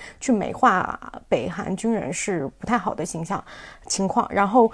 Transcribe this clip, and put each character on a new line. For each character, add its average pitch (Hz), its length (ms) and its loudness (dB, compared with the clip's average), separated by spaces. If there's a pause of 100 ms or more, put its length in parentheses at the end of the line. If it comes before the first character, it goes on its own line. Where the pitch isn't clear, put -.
(180)
去 - 140 0
美 208 200 2
化 190 460 2 (300)
北 131 200 2
韩 185 280 -4
军 226 180 0
人 139 180 -2
是 160 460 -2
不 - 80 -10
太 233 100 0
好 202 160 -2
的 165 140 -4
形 165 180 -8
象 190 180 -6 (440)
情 196 220 -2
况。 - 200 0
然 202 200 2
后 226 260 6